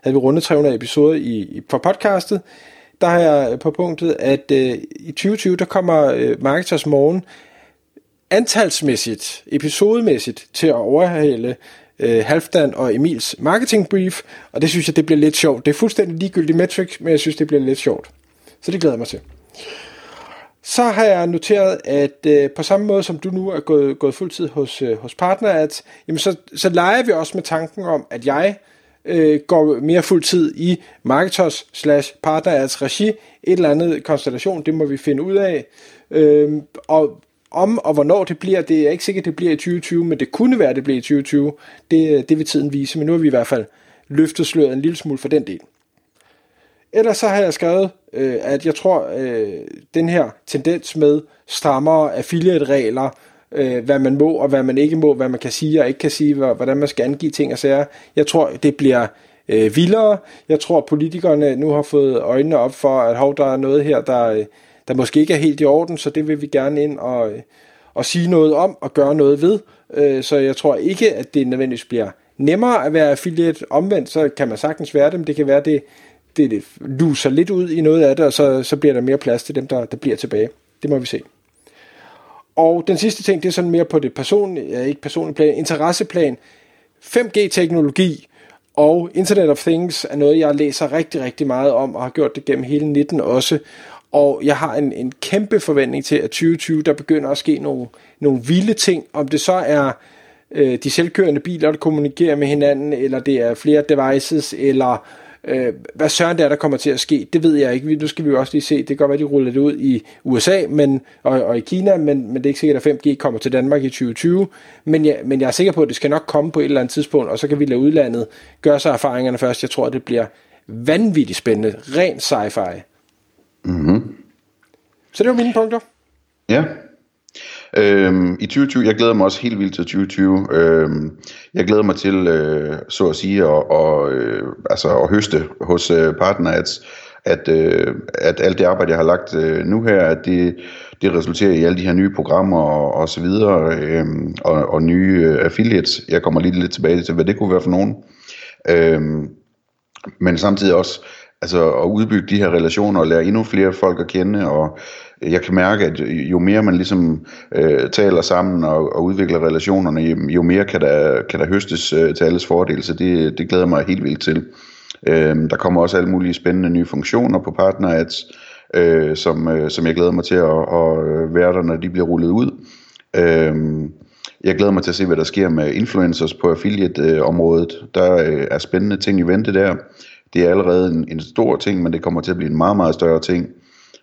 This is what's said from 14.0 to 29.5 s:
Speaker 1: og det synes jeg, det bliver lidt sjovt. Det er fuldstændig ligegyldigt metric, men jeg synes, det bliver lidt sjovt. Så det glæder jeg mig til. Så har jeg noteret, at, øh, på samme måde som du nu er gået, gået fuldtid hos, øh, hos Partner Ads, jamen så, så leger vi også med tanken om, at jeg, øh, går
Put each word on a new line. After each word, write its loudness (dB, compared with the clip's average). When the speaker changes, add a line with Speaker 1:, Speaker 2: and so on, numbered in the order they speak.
Speaker 1:
og -4
det 2
synes -2
jeg, 0
det 2
bliver 2
lidt 4
sjovt. 0
Det 2
er 2
fuldstændig -2
ligegyldigt -2
metric, -2
men -2
jeg 4
synes, -4
det -2
bliver 2
lidt 0
sjovt. -4
Så -8
det -4
glæder 2
jeg -6
mig -8
til. -12
Så -2
har 0
jeg 4
noteret, 0
at, -2
øh, 4
på -6
samme 0
måde 0
som -8
du -6
nu -4
er -6
gået, 2
gået -2
fuldtid -8
hos, -6
øh, -2
hos -14
Partner 0
Ads, 0
jamen -4
så, -2
så 0
leger 2
vi 0
også -4
med -6
tanken -6
om, -2
at -10
jeg, 0
øh, 2
går 4